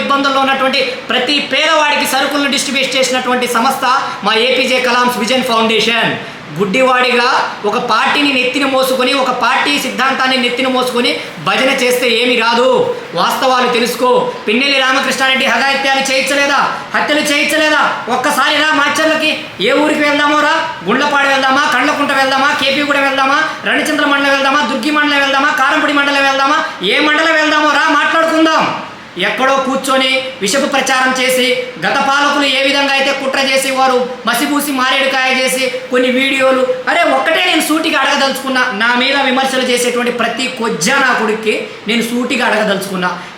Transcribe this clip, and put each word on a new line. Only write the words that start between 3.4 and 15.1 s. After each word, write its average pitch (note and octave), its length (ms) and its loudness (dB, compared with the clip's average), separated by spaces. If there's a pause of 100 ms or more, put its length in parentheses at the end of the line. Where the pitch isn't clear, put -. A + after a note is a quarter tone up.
సంస్థ C4 300 0 (400)
మా G#3+ 80 0 (140)
ఏపీ C4 160 2
ఏజే B3 180 0
కలాంస్ B3 360 0
విజన్ B3 260 0
ఫౌండేషన్. A3+ 680 0 (480)
గుడ్డివాడిగా B3 680 2 (360)
ఒక G3+ 120 0
పార్టీని C4+ 560 0
నెత్తిన B3+ 320 0
మోసుకొని, C4 480 2
ఒక C4 160 0
పార్టీ C4 500 0
సిద్ధాంతాన్ని C4 580 0
నెత్తిన A#3+ 300 0
మోసుకొని B3+ 520 0 (280)
భజన A3 220 2 (140)
చేస్తే B3 240 2 (140)
ఏమీ B3 140 2
రాదు. A#3 600 2 (200)
వాస్తవాలు A#3+ 520 0 (100)
తెలుసుకో. A#3+ 540 2 (160)
పిన్నెల్లి C4+ 320 0
రామకృష్ణారెడ్డి C4 680 0